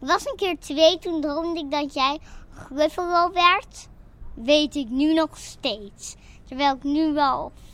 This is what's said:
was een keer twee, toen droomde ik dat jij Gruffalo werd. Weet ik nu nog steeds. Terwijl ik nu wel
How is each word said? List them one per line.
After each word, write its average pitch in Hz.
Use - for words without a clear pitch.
was 359
een 539
keer 359
twee, 320
toen 330
droomde 320
ik 285
dat 294
jij 285
Gruffalo 349
werd. 359
Weet 294
ik 262
nu 285
nog 320
steeds. -
Terwijl 277
ik 262
nu 294
wel 285